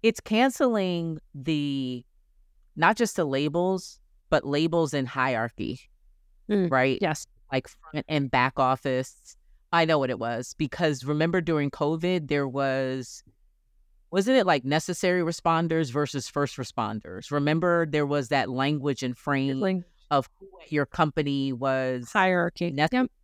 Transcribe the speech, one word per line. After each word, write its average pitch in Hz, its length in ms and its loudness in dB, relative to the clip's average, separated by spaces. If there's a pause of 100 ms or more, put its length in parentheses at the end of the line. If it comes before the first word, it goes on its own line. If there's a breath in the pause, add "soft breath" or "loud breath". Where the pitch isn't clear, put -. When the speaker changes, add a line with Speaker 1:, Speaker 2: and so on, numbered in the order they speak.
Speaker 1:
it's 220 180 2
canceling 202 960 0 (160)
the, 139 680 -2 (720)
not 175 200 4
just 226 200 -2
the 180 80 0
labels, 151 720 0 (320)
but 156 160 2
labels 156 480 2
in 139 120 0
hierarchy, 123 760 -2 (720)
Speaker 2:
Mm, 190 200 2
Speaker 1:
right? 131 300 2
Speaker 2:
yes. 156 260 -2 (240)
Speaker 1:
Like 131 160 -2
front - 420 -10
and 143 220 0
back 131 280 2
office. 131 760 -2 (360)
I 170 140 4
know 160 120 4
what 131 120 0
it 117 80 -4
was, 117 400 -4
because 151 440 -2
remember 156 380 0
during 151 300 0
covid, 160 580 -2
there 143 180 0
was, 131 760 -4 (840)
wasn't 196 280 4
it, 208 80 4
like, 147 180 2
necessary 175 580 0
responders 165 680 0
versus 139 380 -2
first 143 280 -2
responders? 110 760 -8
Remember 165 560 2
there 147 200 0
was 143 220 -2
that 135 200 0
language 135 540 -2
and 123 140 -4
frame 135 440 -2
Speaker 2:
Lang- 185 240 0 (260)
Speaker 1:
of 139 180 2 (100)
who - 100 -20 (140)
at 151 100 -10
your 143 140 2
company 143 680 0
was 127 600 -2
Speaker 2:
Hierarchy. 180 600 0
Speaker 1:
nece- 147 200 2
Speaker 2:
Yep. 254 180 0 (140)